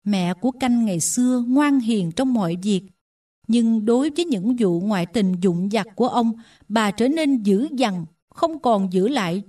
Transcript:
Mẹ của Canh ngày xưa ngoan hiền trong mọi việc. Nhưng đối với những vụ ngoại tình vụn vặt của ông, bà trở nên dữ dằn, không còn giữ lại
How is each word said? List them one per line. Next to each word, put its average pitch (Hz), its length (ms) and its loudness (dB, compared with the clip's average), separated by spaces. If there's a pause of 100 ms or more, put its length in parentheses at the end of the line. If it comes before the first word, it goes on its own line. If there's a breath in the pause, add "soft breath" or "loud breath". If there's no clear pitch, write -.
Mẹ 185 300 -2
của 233 160 -4
Canh 247 340 0
ngày 180 160 -2
xưa 247 460 0
ngoan 277 340 2
hiền 208 320 -2
trong 262 220 -2
mọi 180 280 0
việc. 196 200 0 (680)
Nhưng 226 360 2
đối 247 260 2
với 339 140 -2
những 247 320 -2
vụ 180 240 2
ngoại 190 260 -2
tình 190 360 0
vụn 185 300 0
vặt 214 140 -2 (100)
của 247 120 0
ông, 226 240 0 (360 loud breath)
bà 208 220 0
trở 220 180 0
nên 285 340 0
dữ 208 300 2
dằn, 208 320 -2 (240)
không 320 300 -4
còn 196 340 0
giữ 190 160 2
lại 196 400 -2